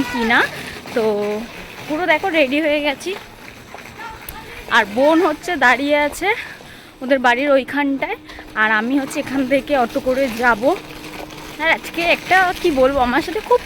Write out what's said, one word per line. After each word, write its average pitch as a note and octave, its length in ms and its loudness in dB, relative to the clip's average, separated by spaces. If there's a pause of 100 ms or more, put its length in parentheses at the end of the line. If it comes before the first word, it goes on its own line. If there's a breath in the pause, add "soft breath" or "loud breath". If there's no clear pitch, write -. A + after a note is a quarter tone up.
কি B3+ 200 -4
না। A#3 160 2 (540 loud breath)
তো A3+ 100 0 (800)
পুরো D4+ 220 -4
দেখো E4 240 2
রেডি D4 320 2
হয়ে D4+ 200 2
গেছি, D4 300 -4 (1600)
আর A3+ 120 4 (120)
বোন D4 260 6
হচ্ছে D#4 360 0
দাঁড়িয়ে C4 420 4
আছে D4 300 0 (720 loud breath)
ওদের C4 180 2
বাড়ির B3 320 2
ওইখানটায়, C#4 640 0 (380 loud breath)
আর A3 160 2
আমি A3 260 0
হচ্ছে C#4 220 -2
এখান C4+ 300 -2
থেকে C#4 280 2
অটো B3 220 0
করে B3+ 240 0 (140)
যাব। A#3 260 2 (1000)
আর D#4+ 80 2
আজকে - 300 -4 (140)
একটা - 220 2 (240)
কি F4+ 100 2
বলবো, C4 280 4
আমার B3 220 2
সাথে F4 200 -4
খুব B4 240 4